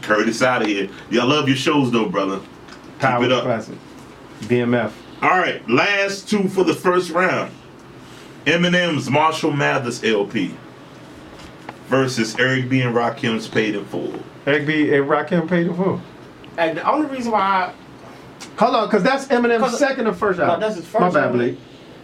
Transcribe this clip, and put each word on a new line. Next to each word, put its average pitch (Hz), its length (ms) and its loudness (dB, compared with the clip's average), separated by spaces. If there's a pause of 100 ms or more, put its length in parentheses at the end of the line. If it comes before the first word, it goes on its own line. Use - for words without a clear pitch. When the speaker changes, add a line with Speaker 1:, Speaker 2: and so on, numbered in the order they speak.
Speaker 1:
Curtis 107 400 0
outta 123 240 2
here. 98 220 -2 (220)
Y'all 117 160 2
love 143 220 2
your 131 80 4
shows 135 340 2
though, 110 180 2
brother. 95 300 -2
Keep - 640 -18
Speaker 2:
Power 127 240 2
Speaker 1:
it 123 80 2
up. 123 120 2
Speaker 2:
Classic. 113 300 -4 (760)
B 123 120 4
M 120 140 2
F. 113 220 -2 (260)
Speaker 1:
All 147 80 2
right, 170 380 0
last 196 600 0
two 196 200 2
for 190 160 0
the 160 100 2
first 180 360 0
round. 156 400 0 (960)
Eminem's 170 640 2
Marshall 156 420 2
Mathers 135 520 0
L 104 200 2
P 98 300 -4 (1300)
versus 127 500 0
Eric 127 300 0
B 131 140 2
and 120 120 0
Rakim's 117 540 -2
Paid 107 260 0
in 98 120 -6
Full. - 280 -6 (320)
Speaker 2:
Eric 143 200 2
B 151 280 2
and 139 140 2
Rakim 156 400 0
Paid 175 180 2
in 175 80 -2
Full. 180 260 -2 (560)
Speaker 3:
And 165 220 0
the - 120 -2
only 294 180 0
reason 240 240 -4
why 202 80 2
I 190 320 0 (840)
Speaker 2:
Hold 247 160 4
on, 214 160 2
'cause 202 120 4
that's 269 240 2
Eminem's 240 340 2
Speaker 3:
Cause 233 180 0
Speaker 2:
second 254 280 0
or 202 80 2
first 190 240 0
Speaker 3:
no, 156 60 0
Speaker 2:
album. - 160 2
Speaker 3:
that's 214 160 -2
his 165 100 -10
first 214 140 0
Speaker 2:
My 147 100 4
bad, 139 200 2
Speaker 3:
one. 123 80 0
Speaker 2:
Blake. 120 200 0 (460)